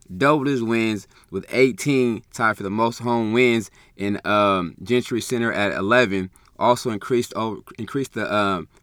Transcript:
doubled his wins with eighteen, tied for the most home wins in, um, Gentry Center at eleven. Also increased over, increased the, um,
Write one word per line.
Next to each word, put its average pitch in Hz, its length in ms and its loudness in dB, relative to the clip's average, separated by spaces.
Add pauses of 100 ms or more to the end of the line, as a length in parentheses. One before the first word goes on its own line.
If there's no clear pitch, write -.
(180)
doubled 143 300 2
his 131 160 0
wins 113 440 0 (220)
with 92 200 -6
eighteen, 127 760 2 (100)
tied 110 240 0
for 104 60 -8
the 95 80 -4
most 113 280 0
home 117 340 0
wins 117 360 2 (260)
in, 101 300 -4
um, 98 560 2
Gentry 120 400 0
Center 117 320 -2
at 98 200 0
eleven. 95 580 2 (260)
Also 120 320 0
increased 120 460 -4
over, 110 260 -6 (160)
increased 127 360 -8
the, 110 200 -4
um, 98 340 0 (160)